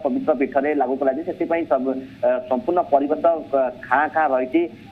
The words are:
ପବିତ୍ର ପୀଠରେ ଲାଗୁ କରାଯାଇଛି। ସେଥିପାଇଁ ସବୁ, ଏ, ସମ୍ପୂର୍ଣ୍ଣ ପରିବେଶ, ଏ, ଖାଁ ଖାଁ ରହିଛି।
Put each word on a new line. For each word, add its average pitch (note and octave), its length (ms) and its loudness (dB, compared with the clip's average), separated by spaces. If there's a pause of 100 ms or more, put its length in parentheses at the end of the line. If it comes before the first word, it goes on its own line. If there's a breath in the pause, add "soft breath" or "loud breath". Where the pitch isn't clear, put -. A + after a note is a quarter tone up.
ପବିତ୍ର C3+ 280 0
ପୀଠରେ C#3 420 0
ଲାଗୁ C3+ 200 2
କରାଯାଇଛି। C3+ 300 0
ସେଥିପାଇଁ E3+ 400 -2
ସବୁ, C3+ 260 0
ଏ, B2+ 380 -2 (200)
ସମ୍ପୂର୍ଣ୍ଣ D3+ 320 0 (120)
ପରିବେଶ, C#3+ 320 2
ଏ, D#3 360 2 (200)
ଖାଁ C#3+ 280 2
ଖାଁ D#3 200 0
ରହିଛି। C3 320 0 (300 loud breath)